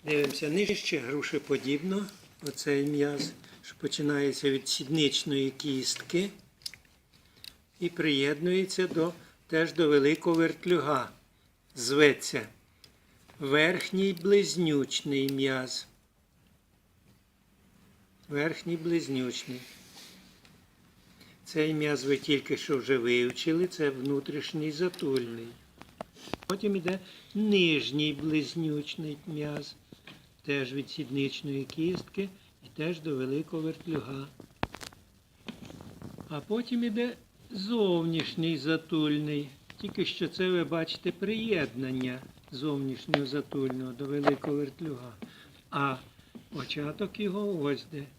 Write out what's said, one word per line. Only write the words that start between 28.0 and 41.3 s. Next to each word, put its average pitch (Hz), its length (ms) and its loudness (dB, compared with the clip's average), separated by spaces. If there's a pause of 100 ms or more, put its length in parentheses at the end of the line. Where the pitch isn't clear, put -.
близнючний 151 1040 -2 (100)
м'яз, 147 480 -6 (680)
теж 139 280 -2
від 135 160 -6
сідничної 139 760 -4
кістки 180 640 -4 (340)
і - 100 -20
теж 160 260 -4
до 151 160 -4
великого 147 480 -2
вертлюга. 143 640 -6 (2000)
А 147 120 -6
потім 240 420 0
іде 240 340 -2 (340)
зовнішній 170 1040 2
затульний. 151 920 0 (320)
Тільки 196 240 -2
що - 220 -2
це 185 220 0
ви 175 140 4
бачите 160 480 -2
приєднання 135 1120 -2 (300)